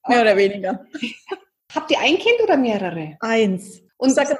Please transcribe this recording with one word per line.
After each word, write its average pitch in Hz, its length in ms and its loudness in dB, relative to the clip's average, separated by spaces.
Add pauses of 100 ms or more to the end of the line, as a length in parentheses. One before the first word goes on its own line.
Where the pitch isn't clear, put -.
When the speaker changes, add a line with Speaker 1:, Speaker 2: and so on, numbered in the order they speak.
Speaker 1:
mehr 240 140 4
oder 214 160 4
weniger. 196 480 -2 (440)
Speaker 2:
<laughs> - 460 -16
Habt - 160 -6
ihr 311 100 0
ein 294 180 2
Kind 466 260 0
oder 370 140 2
mehrere? 180 640 -4
Speaker 1:
Eins. 220 600 -2 (160)
Speaker 2:
Und 262 140 0
Speaker 1:
ich 269 40 2
sag 294 140 2
immer, 294 120 -2